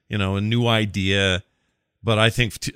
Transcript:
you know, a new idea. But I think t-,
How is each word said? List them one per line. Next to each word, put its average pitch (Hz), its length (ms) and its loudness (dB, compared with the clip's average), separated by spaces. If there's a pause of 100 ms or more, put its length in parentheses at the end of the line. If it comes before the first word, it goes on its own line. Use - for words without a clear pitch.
you 107 80 -6
know, 98 200 0
a 98 40 -2
new 117 240 0
idea. 98 800 0 (580)
But 110 160 0
I 110 140 4
think 117 300 -2
t-, - 140 -8